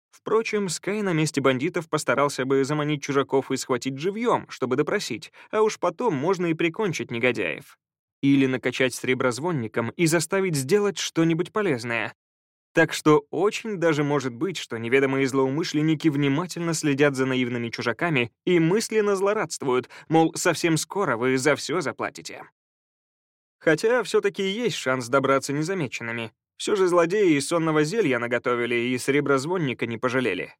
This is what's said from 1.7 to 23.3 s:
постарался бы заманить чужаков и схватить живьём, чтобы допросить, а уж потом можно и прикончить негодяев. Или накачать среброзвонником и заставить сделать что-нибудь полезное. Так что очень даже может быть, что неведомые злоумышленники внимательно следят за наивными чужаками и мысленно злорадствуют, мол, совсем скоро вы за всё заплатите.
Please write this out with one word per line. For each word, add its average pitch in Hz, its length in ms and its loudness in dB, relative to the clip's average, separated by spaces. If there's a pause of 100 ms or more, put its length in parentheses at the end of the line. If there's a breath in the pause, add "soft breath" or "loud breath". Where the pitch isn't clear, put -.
постарался 139 560 0
бы 135 200 2
заманить 147 380 -2
чужаков 139 480 0
и 135 60 -2
схватить 135 420 -4
живьём, 196 500 -2
чтобы 127 280 -2
допросить, 131 560 -4 (180 loud breath)
а 214 120 2
уж 214 160 0
потом 180 360 -2
можно 170 320 0
и 165 80 0
прикончить 165 560 -4
негодяев. 117 680 -2 (440)
Или 139 240 4
накачать 127 480 0
среброзвонником 123 960 -2
и 170 160 0
заставить 170 500 0
сделать 185 420 0
что-нибудь 165 540 0
полезное. 120 600 -2 (600)
Так 165 180 4
что 151 380 4
очень 202 480 -2
даже 156 240 2
может 143 300 -2
быть, 156 240 -6
что - 220 -10
неведомые 135 480 2
злоумышленники 147 800 0
внимательно 156 680 -2
следят 143 400 2
за 131 120 0
наивными 123 420 -2
чужаками 127 640 -2 (140)
и 180 120 4
мысленно 208 560 2
злорадствуют, 180 760 -2 (200 loud breath)
мол, 160 260 4
совсем 165 420 2
скоро 156 400 -2
вы 131 200 0
за 139 200 2
всё 165 240 -4
заплатите. 104 640 -8 (1160)